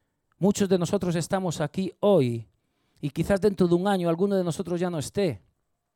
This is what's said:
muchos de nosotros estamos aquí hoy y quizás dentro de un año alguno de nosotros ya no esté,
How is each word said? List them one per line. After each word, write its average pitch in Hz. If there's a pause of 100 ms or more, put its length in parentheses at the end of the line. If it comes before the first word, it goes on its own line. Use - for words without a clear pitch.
(400)
muchos 196
de 185
nosotros 175
estamos 175
aquí 185
hoy 127 (500)
y 147
quizás 185
dentro 190
de 170
un 180
año 185
alguno 190
de 185
nosotros 170
ya 180
no 170
esté, 147 (540)